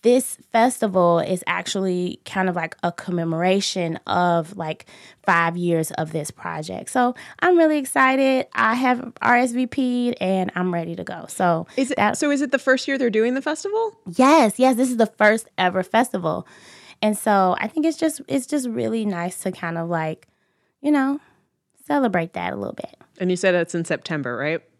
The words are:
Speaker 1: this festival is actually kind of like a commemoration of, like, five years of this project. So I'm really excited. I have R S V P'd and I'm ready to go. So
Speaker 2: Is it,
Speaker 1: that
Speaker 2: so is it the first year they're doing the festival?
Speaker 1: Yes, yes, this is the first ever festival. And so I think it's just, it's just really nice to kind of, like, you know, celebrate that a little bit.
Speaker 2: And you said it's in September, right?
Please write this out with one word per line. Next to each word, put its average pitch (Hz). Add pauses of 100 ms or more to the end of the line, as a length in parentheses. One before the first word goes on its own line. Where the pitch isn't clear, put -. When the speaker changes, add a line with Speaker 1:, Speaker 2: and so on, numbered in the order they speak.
Speaker 1:
this - (140)
festival 190
is 185
actually 180
kind 190
of 170
like 165
a -
commemoration 170
of, 175
like, 160 (360)
five 170
years 170
of 156
this 156
project. 165
So 247 (260)
I'm 359
really 311
excited. 262
I 220
have 247 (100)
R 247
S 247
V 247
P'd 247
and 185
I'm 180
ready 170
to 180
go. 170
So 170 (100)
Speaker 2:
Is 262
it, -
Speaker 1:
that 208
Speaker 2:
so 302
is 277
it 277
the 277
first 262
year 277
they're 240
doing 220
the 269
festival? 415 (200)
Speaker 1:
Yes, 262
yes, 262
this 247
is 247
the 226
first 214 (100)
ever 185
festival. 185 (520)
And 214
so 190
I 226
think 311
it's 320
just, 311
it's 277
just 277
really 226
nice 180
to 190
kind 170
of, 170
like, 160 (540)
you 285
know, 277 (680)
celebrate 196
that 87
a -
little -
bit. - (240)
Speaker 2:
And 185
you 180
said 185
it's 170
in 170
September, 143
right? 151 (200)